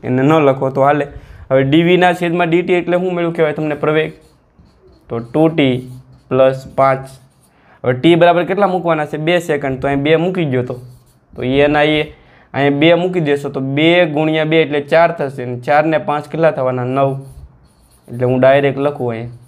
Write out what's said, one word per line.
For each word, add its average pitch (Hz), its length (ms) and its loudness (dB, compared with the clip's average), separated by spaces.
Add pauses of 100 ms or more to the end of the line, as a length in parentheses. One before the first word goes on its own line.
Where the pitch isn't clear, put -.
એને 127 140 0
ન 147 100 4 (120)
લખો 135 320 2
તો 135 80 2
હાલે. 143 220 2 (440)
હવે 135 140 2
ડી 156 220 2
વી 175 160 4
ના 180 160 4
છેદમાં 175 320 -2
ડી 175 160 2
ટી 185 140 0
એટલે 170 200 -2
શું 185 140 -4
મળ્યું 170 240 -2
કહેવાય 151 180 0
તમને? 151 260 -4
પ્રવેગ. 156 300 -2 (960)
તો 117 120 -6
ટુ 151 220 -2 (140)
ટી 135 180 2 (540)
પ્લસ 131 340 2 (160)
પાંચ. 135 320 0 (760)
હવે 123 140 0
ટી 170 220 4
બરાબર 175 300 4
કેટલા 190 240 0
મૂકવાના 160 360 -2
છે? 151 160 -8
બે 175 80 0 (140)
સેકન્ડ. 139 320 -4
તો 143 100 -2
અહીં 139 160 -2
બે 160 160 4
મૂકી 180 320 -2
દો 127 160 0
તો. 123 60 -8 (600)
તો 123 60 -10
એના 147 420 2 (120)
એ 151 40 0 (540)
અહીં 143 260 0
બે 165 220 6
મૂકી 180 260 -2
દેશો 143 280 -2
તો 135 40 -4
બે 139 300 0 (260)
ગુણ્યા 156 360 0
બે 160 100 4
એટલે 147 180 -2 (140)
ચાર 165 140 4 (100)
થશે. 131 240 -6
અને 123 260 -8
ચાર 147 140 4 (100)
ને 151 60 0 (100)
પાંચ 147 240 -6
કેટલા 156 260 0
થવાના? 127 380 -2
નવ. 139 140 2 (1000)
એટલે 120 160 -6
હું 127 160 0
ડાયરેક્ટ 139 480 2
લખું 131 240 -4
અહીંયા. 117 240 -10 (120)